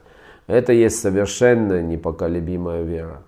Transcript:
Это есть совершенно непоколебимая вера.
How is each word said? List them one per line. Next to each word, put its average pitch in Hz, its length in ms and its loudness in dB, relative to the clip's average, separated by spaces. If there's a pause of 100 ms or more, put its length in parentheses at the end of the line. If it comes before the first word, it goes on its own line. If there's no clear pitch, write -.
(480)
Это 123 260 2
есть 113 260 4
совершенно 101 840 2
непоколебимая 85 1000 -4
вера. 80 460 -8